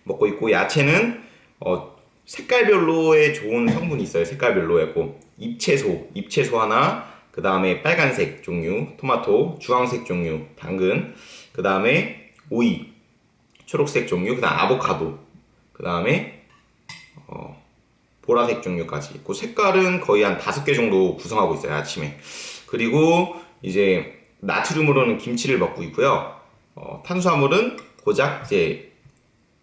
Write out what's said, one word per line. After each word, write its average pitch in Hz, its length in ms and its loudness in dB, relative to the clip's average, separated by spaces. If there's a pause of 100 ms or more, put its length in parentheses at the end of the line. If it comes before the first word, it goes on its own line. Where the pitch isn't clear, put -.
먹고 - 240 0
있고, 110 240 -2
야채는, 151 720 2 (380)
어, - 340 -4 (320)
색깔별로의 165 1080 4
좋은 117 340 0
성분이 156 340 -2
있어요. 85 220 0
색깔별로 87 560 2
해고 80 400 -2 (160)
잎채소, 117 760 -2
잎채소 120 440 -2
하나, 117 480 0 (240)
그 - 120 -10
다음에 92 400 0
빨간색 139 600 0
종류 87 540 -4
토마토, 127 640 0
주황색 123 460 -2
종류 80 400 -4 (120)
당근, 92 560 -2 (380)
그 - 100 -6
다음에 101 720 0 (160)
오이 - 460 0 (720)
초록색 - 420 -2
종류, 95 280 -2
그 - 40 -6
다음 78 180 0
아보카도, 80 600 0 (560)
그 - 80 -16
다음에, 95 640 -4 (840)
어, - 360 -16 (600)
보라색 117 400 0
종류까지 82 540 -6
있고, - 180 -8
색깔은 190 680 0
거의 104 220 4
한 95 160 2
다섯 143 260 -4
개 147 80 2
정도 98 440 2
구성하고 95 400 0
있어요, 73 180 -6
아침에. 73 420 -6 (500)
그리고 156 720 2 (240)
이제 92 580 0 (220)
나트륨으로는 123 760 2
김치를 120 400 -2
먹고 90 240 -2
있고요. 87 580 -2 (340)
어, - 300 -14
탄수화물은 175 720 2 (260)
고작 131 440 0
이제 82 460 -2 (720)